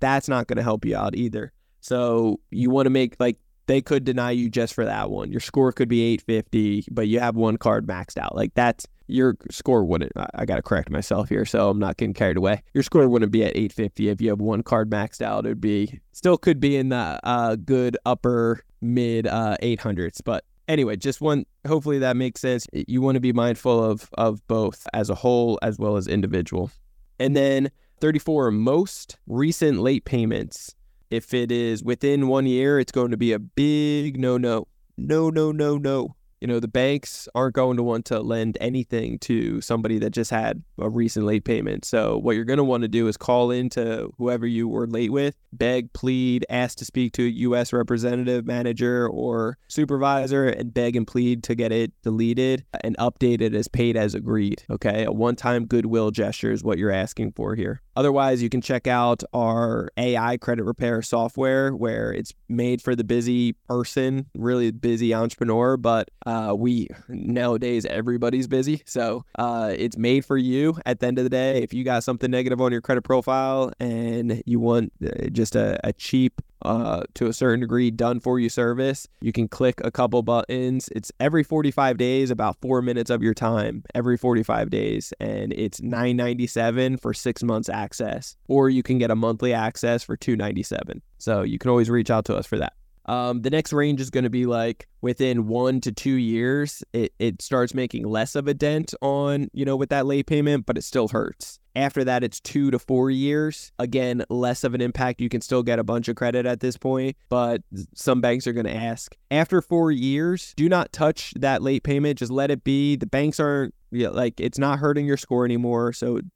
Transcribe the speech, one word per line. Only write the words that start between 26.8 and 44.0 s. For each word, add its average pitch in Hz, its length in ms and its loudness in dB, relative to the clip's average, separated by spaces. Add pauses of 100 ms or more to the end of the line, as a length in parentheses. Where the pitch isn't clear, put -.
And 135 160 2
then 135 340 2 (300)
thirty-four, 151 500 2
most 131 680 0 (100)
recent 143 500 2
late 131 260 2
payments. 113 680 -4 (380)
If 113 200 -4
it 120 200 0
is 117 320 -2
within 139 420 2
one 135 200 2
year, 135 340 4
it's 123 100 -2
going 123 220 0
to 110 40 0
be 117 160 2
a 107 60 0
big 147 800 0
no-no. 123 480 0 (320)
No, 156 320 2
no, 156 220 2
no, 147 260 0
no. 135 380 -2 (240)
You 120 80 -4
know, 120 120 0
the 117 80 -2
banks 135 640 -2
aren't 127 200 0
going 127 240 2
to 120 40 0
want 117 240 -2
to 113 140 -2
lend 113 400 -2
anything 120 600 -2
to 113 420 -2
somebody 113 380 0
that 107 100 0
just 117 200 -2
had 110 320 -2 (160)
a 110 120 -2
recent 113 340 0
late 104 200 2
payment. 104 420 -2
So 110 320 0
what 110 180 0
you're 113 80 -2
gonna 139 200 2
wanna 120 240 0
do 113 200 2
is 104 80 -2
call 123 340 2
into 117 680 -2